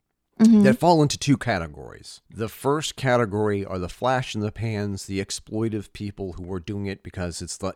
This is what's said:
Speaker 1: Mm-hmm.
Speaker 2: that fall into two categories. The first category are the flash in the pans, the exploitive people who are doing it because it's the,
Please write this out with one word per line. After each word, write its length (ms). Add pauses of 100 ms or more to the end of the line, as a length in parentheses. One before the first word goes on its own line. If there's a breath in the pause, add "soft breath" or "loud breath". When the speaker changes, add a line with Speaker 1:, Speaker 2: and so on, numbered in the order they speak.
(400)
Speaker 1:
Mm-hmm. 240
Speaker 2:
that 160
fall 200
into 160
two 200
categories. 920
The 200
first 480
category 680
are 140
the 100
flash 460
in 60
the 100
pans, 560
the 180
exploitive 680
people 400
who 200
are 60
doing 280
it 180
because 360
it's 160
the, 200